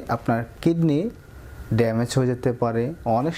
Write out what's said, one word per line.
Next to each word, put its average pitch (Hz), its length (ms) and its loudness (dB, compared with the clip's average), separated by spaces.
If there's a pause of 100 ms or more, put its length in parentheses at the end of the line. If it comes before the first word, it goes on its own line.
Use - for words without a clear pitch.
(160)
আপনার 117 240 0 (220)
কিডনি 165 380 4 (800)
ড্যামেজ 113 380 2
হয়ে 127 140 2
যেতে 123 200 0 (100)
পারে। 117 220 0 (360)
অনেক 160 180 -2